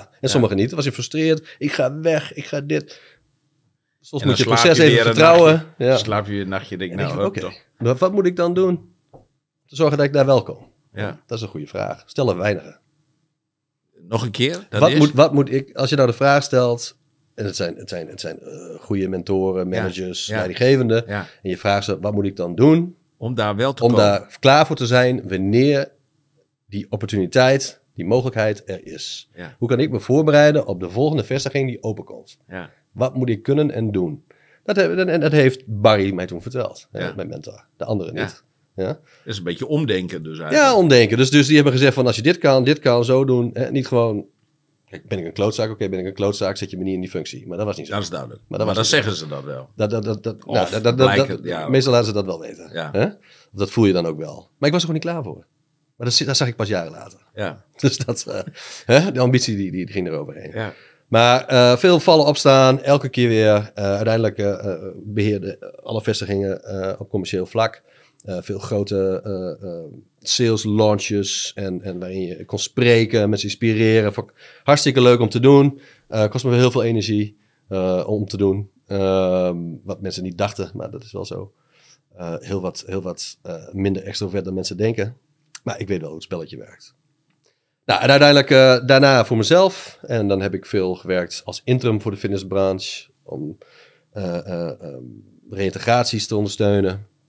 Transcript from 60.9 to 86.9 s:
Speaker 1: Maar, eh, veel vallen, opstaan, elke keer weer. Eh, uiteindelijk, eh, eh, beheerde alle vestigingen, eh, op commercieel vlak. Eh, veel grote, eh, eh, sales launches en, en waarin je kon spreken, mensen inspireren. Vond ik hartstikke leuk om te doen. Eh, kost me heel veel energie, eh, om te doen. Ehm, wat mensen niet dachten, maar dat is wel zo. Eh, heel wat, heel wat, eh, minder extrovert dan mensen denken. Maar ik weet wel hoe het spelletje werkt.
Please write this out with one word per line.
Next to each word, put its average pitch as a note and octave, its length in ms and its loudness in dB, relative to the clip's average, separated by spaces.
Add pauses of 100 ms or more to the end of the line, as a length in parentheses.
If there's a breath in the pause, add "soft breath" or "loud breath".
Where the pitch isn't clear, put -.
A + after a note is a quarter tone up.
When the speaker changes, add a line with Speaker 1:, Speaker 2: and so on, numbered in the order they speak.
Speaker 1:
Maar, A#2+ 380 4
eh, B2 320 6
veel F3 220 4
vallen, D#3+ 260 4
opstaan, C3+ 560 4
elke C#3 280 2
keer B2 180 0
weer. G#2+ 480 2
Eh, G#2 80 -6 (120)
uiteindelijk, A2 420 0
eh, G2+ 360 -4
eh, E2 60 -10 (160)
beheerde G2+ 800 -4 (100)
alle A2+ 180 -6
vestigingen, G2 640 -4
eh, F#2+ 360 -8
op G#2+ 100 -16
commercieel F#2 360 -4
vlak. - 360 -4 (380 soft breath)
Eh, F#2 220 -12
veel F#2+ 180 -8
grote, G2 640 -4
eh, F#2 460 -10
eh, E2+ 140 -12 (360)
sales A2+ 440 -2
launches G#2 920 0
en, F#2 260 -8
en F#2+ 180 -10
waarin F#2 220 -8
je F2 240 -10
kon G2+ 140 -8
spreken, A2+ 720 2
mensen - 200 -2
inspireren. A2 640 2
Vond - 160 -10
ik - 340 -20
hartstikke C#3 380 4
leuk B2 180 8
om A2+ 100 2
te A#2+ 100 -2
doen. C#3 400 6 (280 loud breath)
Eh, G#2+ 200 0
kost B2 180 -4
me A#2+ 100 2
heel B2 160 4
veel B2 120 0
energie, G#2 540 -2 (300)
eh, F#2 400 -2
om G#2+ 180 -2
te G2 120 -8
doen. G2+ 320 0 (180)
Ehm, F#2 720 0 (260)
wat F#2+ 180 -12
mensen F#2 220 -10
niet F2+ 140 -10
dachten, G2+ 360 -6
maar - 180 -12
dat A2+ 120 -14
is - 80 -20
wel F#2+ 140 -12
zo. F#2+ 280 -14 (640 soft breath)
Eh, E2+ 240 -10
heel G2 220 -6
wat, F2+ 260 -10
heel F#2+ 140 -6
wat, - 400 -12
eh, E2 300 -14
minder G2 320 -2
extrovert F#2+ 420 -8
dan F#2 80 -8
mensen F#2 240 -8
denken. A2 400 -2 (460)
Maar - 160 -8
ik G2 80 -10
weet F#2+ 120 -4
wel D#2 80 -10
hoe D2+ 100 -14
het E2 80 -18
spelletje E2 320 -12
werkt. - 380 -20 (920)